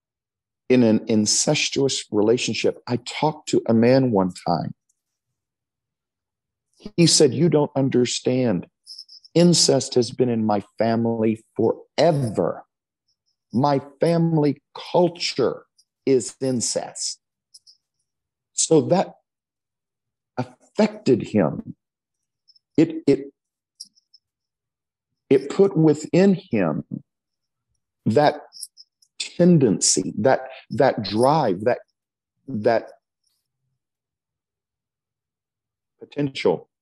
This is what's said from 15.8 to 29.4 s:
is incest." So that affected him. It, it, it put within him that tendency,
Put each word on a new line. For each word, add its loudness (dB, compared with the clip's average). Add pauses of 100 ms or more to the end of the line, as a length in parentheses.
is 0
incest." -6 (1300)
So 2
that -2 (1200)
affected -2
him. -2 (1040)
It, 0
it, -2 (2000)
it 0
put 0
within 2
him -4 (1200)
that 2 (800)
tendency, 2